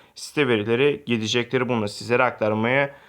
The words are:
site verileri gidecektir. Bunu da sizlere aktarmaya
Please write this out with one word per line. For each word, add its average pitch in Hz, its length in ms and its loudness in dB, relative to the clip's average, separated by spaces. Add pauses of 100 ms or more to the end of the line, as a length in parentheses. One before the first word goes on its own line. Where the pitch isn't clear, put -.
(140)
site - 340 -2
verileri 120 580 2
gidecektir. 117 640 0
Bunu 120 140 0
da 101 60 -2
sizlere 117 340 0
aktarmaya 120 720 0 (140)